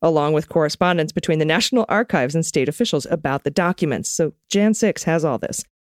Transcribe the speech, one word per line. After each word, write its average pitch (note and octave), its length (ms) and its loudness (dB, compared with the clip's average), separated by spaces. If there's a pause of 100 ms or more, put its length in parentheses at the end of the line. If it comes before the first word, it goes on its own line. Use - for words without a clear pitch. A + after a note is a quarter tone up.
along D#3 320 2
with D3+ 160 -2
correspondence E3 640 0
between D#3+ 280 -2
the D#3 60 2
National A3 440 0
Archives D#3+ 460 0
and E3 100 0
state C3+ 240 0
officials - 380 -2
about C#3+ 360 -2
the D3 80 -2
documents. E3+ 580 -2
So D#3 240 -2 (160)
Jan G#3 260 2
six - 280 0
has E3 220 0
all C3 140 0
this. - 260 -8 (160)